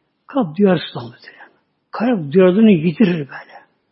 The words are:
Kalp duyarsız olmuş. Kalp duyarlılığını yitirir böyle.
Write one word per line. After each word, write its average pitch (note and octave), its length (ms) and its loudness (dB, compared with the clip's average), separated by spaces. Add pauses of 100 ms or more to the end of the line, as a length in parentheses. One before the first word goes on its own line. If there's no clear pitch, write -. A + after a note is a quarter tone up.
(260)
Kalp F3+ 320 -6
duyarsız F#3 380 -2
olmuş. A#2+ 220 -16 (720)
Kalp G3+ 420 -4
duyarlılığını F#3 380 4
yitirir F3 480 0
böyle. - 380 -16 (360)